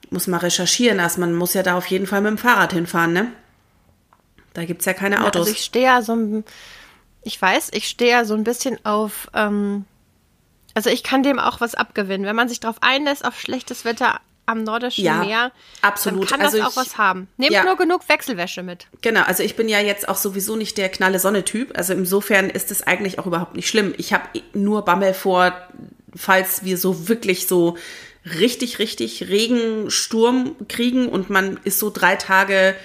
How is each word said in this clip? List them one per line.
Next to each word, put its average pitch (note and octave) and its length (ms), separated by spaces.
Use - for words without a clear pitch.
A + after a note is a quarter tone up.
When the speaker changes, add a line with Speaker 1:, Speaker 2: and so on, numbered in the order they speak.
Speaker 1:
muss F3+ 160
mal F3+ 120
recherchieren. F3+ 600
Also F3 200
man E3+ 140
muss F3 200
ja F#3+ 80
da F3+ 140
auf F3+ 100
jeden F#3+ 200
Fall G3+ 140
mit G#3+ 100
dem G#3+ 80
Fahrrad G#3 340
hinfahren, E3+ 400
ne? A3 200
Da E3+ 100
gibt's E3+ 220
ja F#3 80
keine G3 220
Speaker 2:
Ja, - 100
Speaker 1:
Autos. F#3 160
Speaker 2:
also G#3+ 100
ich - 120
stehe B3 200
ja B3 180
so A3+ 120
ein, G#3+ 300
ich - 180
weiß, G3+ 340
ich - 140
stehe A#3+ 220
ja A#3+ 140
so G#3+ 100
ein G#3+ 100
bisschen A#3+ 420
auf, G#3+ 480
ähm, G3+ 500
also A3 140
ich B3+ 140
kann C4 200
dem C#4 160
auch - 220
was A#3 140
abgewinnen. G3 520
Wenn G#3 100
man A#3+ 120
sich A#3 120
drauf A3+ 200
einlässt, C#4 440
auf - 140
schlechtes - 460
Wetter A#3 360
am A3 180
nordischen A#3 400
Speaker 1:
Ja, D#3+ 140
Speaker 2:
Meer, A3+ 340
Speaker 1:
absolut. G3+ 400
Speaker 2:
dann C#4 160
kann D4 80
Speaker 1:
Also C#4 120
Speaker 2:
das - 100
auch - 20
Speaker 1:
ich A#3+ 60
Speaker 2:
was B3+ 200
haben. F#3+ 400
Nehmt C4+ 160
Speaker 1:
ja. F#3+ 120
Speaker 2:
nur F#4 120
genug F4+ 320
Wechselwäsche F#3 540
mit. F3+ 240
Speaker 1:
Genau, A3 220
also - 180
ich G#3+ 140
bin A3+ 120
ja G#3 120
jetzt G3+ 280
auch G3 80
sowieso G3 400
nicht G#3+ 220
der F#3+ 100
knalle F#3+ 320
Sonne-Typ. G3+ 560
Also F3+ 160
insofern F#3+ 560
ist - 220
es G3+ 120
eigentlich F#3+ 360
auch - 80
überhaupt E3+ 280
nicht - 140
schlimm. G#3 300
Ich G3 160
hab - 160
nur G#3 320
Bammel F#3+ 260
vor, F3+ 400
falls F#3+ 480
wir F#3 140
so F3 300
wirklich G#3+ 380
so E3+ 300
richtig, A#3 540
richtig A3 500
Regensturm A3+ 1300
kriegen B3 400
und F#3+ 220
man F#3+ 340
ist G3 140
so G#3+ 120
drei F#3+ 260
Tage F#3+ 580